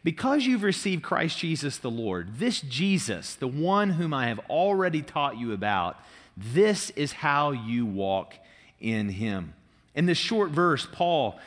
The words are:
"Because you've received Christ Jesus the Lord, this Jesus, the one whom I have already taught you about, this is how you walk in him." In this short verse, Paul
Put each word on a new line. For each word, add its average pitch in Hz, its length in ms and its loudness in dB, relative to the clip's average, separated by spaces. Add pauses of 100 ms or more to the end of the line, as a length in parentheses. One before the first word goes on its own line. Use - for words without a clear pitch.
"Because 254 420 2
you've 254 160 2
received 190 400 0
Christ - 360 0
Jesus 147 400 -2
the 123 120 -6
Lord, 107 480 -4
this 226 220 0
Jesus, 139 720 -2
the 135 140 -6
one 185 420 2
whom 165 240 0
I 127 140 0
have 110 100 -2 (100)
already 180 540 2
taught 139 340 -2
you 117 140 -4
about, 98 500 0 (360)
this 165 540 2
is 143 240 -2
how 147 360 2
you 120 340 -2
walk 95 500 -2 (440)
in 110 300 -2
him." 95 460 -4 (380)
In 160 140 2
this 175 100 4
short 208 360 0
verse, 156 400 2
Paul 160 540 0